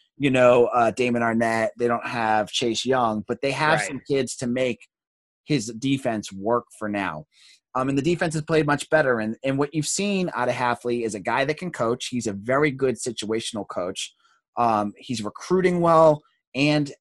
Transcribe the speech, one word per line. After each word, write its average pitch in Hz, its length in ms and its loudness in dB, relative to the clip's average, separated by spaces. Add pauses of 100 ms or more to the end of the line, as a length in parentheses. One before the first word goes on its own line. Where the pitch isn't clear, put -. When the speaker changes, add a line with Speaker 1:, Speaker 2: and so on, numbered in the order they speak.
(180)
Speaker 1:
you 139 120 2
know, 123 360 8
uh, 113 240 2
Damon 120 320 0
Arnett. 113 560 2
They 123 80 2
don't 117 200 0
have 110 440 0
Chase 117 340 -2
Young, 120 440 0
but 117 140 -4
they 139 100 -2
have 151 260 2
Speaker 2:
Right. 101 100 -4
Speaker 1:
some 120 200 -10
kids 135 300 -2
to 123 100 -4
make 127 400 -4 (560)
his 120 340 -2
defense 131 540 -2
work 110 320 -2 (140)
for 107 100 -8
now. 90 380 -4 (480)
Um, 131 140 -2
and 139 80 -2
the 139 60 0
defense 165 320 -2
has 156 80 -4
played 160 240 0
much 143 240 -2
better. 135 300 2
And, 110 240 -4
and 135 120 0
what 143 160 -2
you've 151 140 -2
seen 196 480 -2
out 123 140 -2
of 120 60 -2
Hafley 120 500 -2
is 107 100 -4
a 101 60 -8
guy 117 240 0
that 156 120 -2
can 180 140 -8
coach. 120 380 -2
He's 120 180 -4
a 104 60 -2
very 135 380 0
good 131 260 -2
situational 110 720 -6
coach. - 460 -8 (460)
Um, 107 400 0
he's 110 260 -8
recruiting 180 560 0
well, 160 420 6 (320)
and 143 460 2